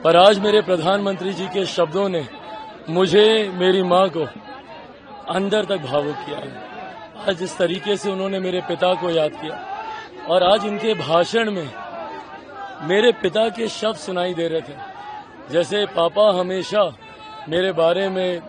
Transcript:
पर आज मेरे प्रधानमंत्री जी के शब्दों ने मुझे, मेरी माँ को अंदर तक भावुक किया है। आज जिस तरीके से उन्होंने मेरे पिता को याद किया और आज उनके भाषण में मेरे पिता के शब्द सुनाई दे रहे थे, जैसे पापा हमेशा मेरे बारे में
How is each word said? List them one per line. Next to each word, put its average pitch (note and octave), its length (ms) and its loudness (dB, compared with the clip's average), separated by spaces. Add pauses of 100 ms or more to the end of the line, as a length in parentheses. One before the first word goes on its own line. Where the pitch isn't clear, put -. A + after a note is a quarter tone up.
पर E3 120 6
आज G3 220 10
मेरे G#3 240 4
प्रधानमंत्री F#3+ 680 0
जी F#3 140 -6
के F#3 200 -2
शब्दों F3+ 420 0
ने E3 200 -4 (600)
मुझे, G3+ 640 4
मेरी F#3 280 4
माँ F3+ 260 4
को D#3 180 -2 (1000)
अंदर G3 360 0
तक G3+ 120 -2
भावुक C#3+ 400 -2
किया C#3+ 220 -10
है। - 240 -12 (640)
आज F#3+ 80 -2
जिस F3+ 220 -8
तरीके F#3+ 380 -2
से G3 140 -4
उन्होंने F#3+ 280 -4
मेरे F3+ 220 -2
पिता F3+ 340 0
को F3 160 -2
याद D#3 200 2
किया - 540 -10 (440)
और F3+ 140 4
आज G3+ 240 4
उनके G#3 280 -2
भाषण F3 560 2
में E3 200 -4 (1120)
मेरे G#3 300 4
पिता F3+ 360 0
के A3 200 -4
शब्द G#3+ 280 -4
सुनाई F3+ 380 -4
दे E3 140 -2
रहे D#3+ 120 -2
थे, C#3+ 160 -14 (760)
जैसे G3 360 2
पापा G3+ 440 4
हमेशा F3+ 680 0 (520)
मेरे F3+ 240 0
बारे F3 360 2
में F#3 400 -2